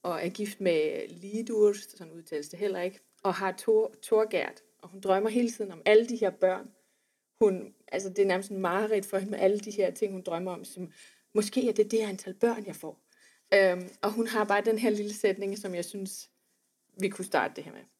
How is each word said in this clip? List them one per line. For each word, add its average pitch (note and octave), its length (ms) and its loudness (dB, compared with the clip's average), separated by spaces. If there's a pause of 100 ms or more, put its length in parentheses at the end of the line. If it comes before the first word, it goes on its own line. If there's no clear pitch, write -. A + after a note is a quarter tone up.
og F3 220 -4
er F3 40 -2
gift G3+ 320 -6
med D#3 480 0
Lidur, G#3 640 2
sådan E3+ 400 -12
udtales D#3+ 360 -10
det E3+ 100 -16
heller F#3+ 220 -2
ikke, F#3+ 200 -6 (220)
og F#3+ 120 2
har F#3+ 240 -2
Thor-, A3 440 2
Thorgerd. G#3+ 600 0 (160)
Og F3+ 100 -20
hun F#3+ 120 -18
drømmer G3 300 2
hele A#3 200 2
tiden G3+ 220 -8
om D#3+ 120 -16
alle A3 240 8
de A#3+ 80 -4
her G#3 140 0
børn. F#3+ 420 0 (680)
Hun, F#3 340 2 (140)
altså, G3 200 -6
det F#3 100 -6
er G3 80 6
nærmest G3 240 0
en G3 100 -6
mareridt G3 460 0
for F#3+ 120 -2
hende G3 120 -4
med G3+ 100 -6
alle G3+ 200 4
de G#3+ 100 -10
her G3+ 200 0
ting, G3 220 -4
hun F#3 100 -8
drømmer F3 300 -4
om, E3+ 120 -10
som, F3+ 280 -14 (420)
"Måske G#3+ 340 2
er G#3+ 40 2
det G#3+ 180 2
det A3 100 2
antal F#3+ 340 -6
børn, A3+ 320 0
jeg G3 100 -10
får." - 240 -14 (540)
Øhm, F3+ 340 4 (140)
og G#3 100 0
hun A3+ 140 0
har G#3+ 180 0
bare G#3 200 2
den A3 140 2
her A3 120 2
lille G#3 240 -2
sætning, G3 440 0
som F#3+ 160 -8
jeg F3 100 -4
synes, - 460 -12 (680)
vi F#3+ 80 0
kunne F#3+ 160 -6
starte - 320 0
det D3+ 80 -12
her D#3+ 80 -16
med. - 80 -18 (200)